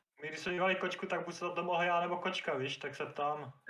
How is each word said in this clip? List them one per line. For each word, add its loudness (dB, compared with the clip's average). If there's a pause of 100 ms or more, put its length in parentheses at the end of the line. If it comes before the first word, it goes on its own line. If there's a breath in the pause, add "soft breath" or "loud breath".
(220)
My -4
když -6
jsme -2
mývali 4
kočku, -2
tak 0
buď -6
se -10
to -2
domohl 2
já 6
nebo 2
kočka, 0
víš, -2
tak -6
se -4
ptám. -2 (180)